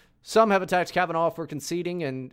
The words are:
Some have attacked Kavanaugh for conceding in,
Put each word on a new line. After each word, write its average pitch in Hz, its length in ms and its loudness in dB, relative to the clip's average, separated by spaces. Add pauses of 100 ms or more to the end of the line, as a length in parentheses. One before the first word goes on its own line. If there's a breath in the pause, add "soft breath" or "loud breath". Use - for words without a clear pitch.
(220 loud breath)
Some 220 300 4
have 190 100 4
attacked 180 320 0
Kavanaugh 170 380 2
for 165 160 -10
conceding 170 540 -6
in, 131 320 -6